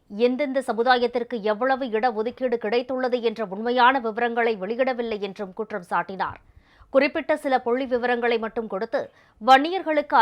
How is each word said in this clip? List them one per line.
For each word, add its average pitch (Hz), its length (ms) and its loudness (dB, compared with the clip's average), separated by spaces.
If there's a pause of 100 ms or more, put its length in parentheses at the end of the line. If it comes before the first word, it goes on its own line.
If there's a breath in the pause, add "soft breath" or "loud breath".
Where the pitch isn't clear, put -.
எந்தெந்த 254 520 0
சமுதாயத்திற்கு 240 800 0
எவ்வளவு 240 440 0
இடஒதுக்கீடு 233 720 -2
கிடைத்துள்ளது 247 640 -2
என்ற 220 240 -2
உண்மையான 240 540 2
விவரங்களை 233 580 0
வெளியிடவில்லை 226 640 -4
என்றும் 196 320 -8
குற்றம் 208 380 -8
சாட்டினார். 180 500 -4 (500 soft breath)
குறிப்பிட்ட 294 460 2
சில 262 240 0
புள்ளி 254 260 -2
விவரங்களை 240 520 0
மட்டும் 226 280 -6
கொடுத்து, 208 460 -6 (340 soft breath)
வன்னியர்களுக்கு 302 760 4